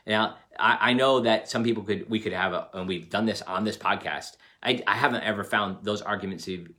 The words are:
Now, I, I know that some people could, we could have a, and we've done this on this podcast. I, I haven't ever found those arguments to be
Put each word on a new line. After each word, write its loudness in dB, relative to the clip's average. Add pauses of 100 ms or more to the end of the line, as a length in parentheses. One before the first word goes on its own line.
Now, 2 (200)
I, 4
I 4
know 6
that 2
some -2
people 0
could, -4
we 0
could -4
have 0
a, -6
and -6
we've -4
done 0
this -2
on -4
this -2
podcast. -4 (260)
I, 0
I 2
haven't 0
ever -2
found -2
those -2
arguments -6
to -6
be -16